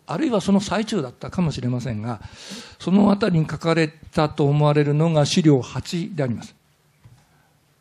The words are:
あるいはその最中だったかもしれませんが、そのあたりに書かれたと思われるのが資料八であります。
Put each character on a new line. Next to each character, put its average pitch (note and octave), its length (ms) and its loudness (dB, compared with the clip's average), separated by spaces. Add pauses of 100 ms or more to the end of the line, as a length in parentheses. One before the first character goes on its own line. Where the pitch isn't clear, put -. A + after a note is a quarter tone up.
あ D3+ 100 -6
る D#4 80 -2
い C#4 40 -2
は G#3+ 120 0
そ G3 100 -2
の G3 80 6
最 G3+ 260 -2
中 A3 160 -4
だ B2+ 80 -8
っ - 40 -16
た - 160 -14
か - 120 -4
も D#3+ 100 0
し A#2+ 100 -8
れ B2 80 -4
ま B2 100 -2
せ A#2+ 140 -6
ん G#2+ 80 -8
が、 A2+ 180 -8 (600)
そ - 120 -4
の G3+ 200 6
あ G3+ 60 2
た G#3+ 120 0
り E3+ 100 2
に D#3 100 0
書 D#3 80 -8
か E3 180 0
れ D#3+ 120 2
た - 400 -2
と D3+ 180 0
思 D3 200 2
わ D3 80 4
れ D3 100 4
る C#3+ 100 0
の D#3 180 2
が D3+ 140 4
資 - 180 0
料 C#3+ 180 6
八 - 520 -8
で D#3+ 100 -4
あ - 40 -2
り A#2 60 -4
ま - 100 -8
す。 - 120 -20 (1300)